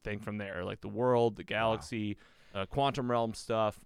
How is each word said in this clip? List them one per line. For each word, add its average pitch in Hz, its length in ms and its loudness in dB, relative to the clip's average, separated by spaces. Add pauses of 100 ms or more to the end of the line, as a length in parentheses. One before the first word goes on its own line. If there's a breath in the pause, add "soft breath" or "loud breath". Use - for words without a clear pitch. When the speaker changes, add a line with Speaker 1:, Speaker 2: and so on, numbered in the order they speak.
Speaker 1:
think 104 180 -4
from 104 160 -6
there, 95 260 -4
like 101 160 -6
the - 80 -10
world, 117 480 4
the - 60 -10
Speaker 2:
Wow. - 60 -10
Speaker 1:
galaxy, 110 680 0 (380 soft breath)
uh, 98 120 -2
quantum 139 440 0
realm 117 240 2
stuff. 110 520 0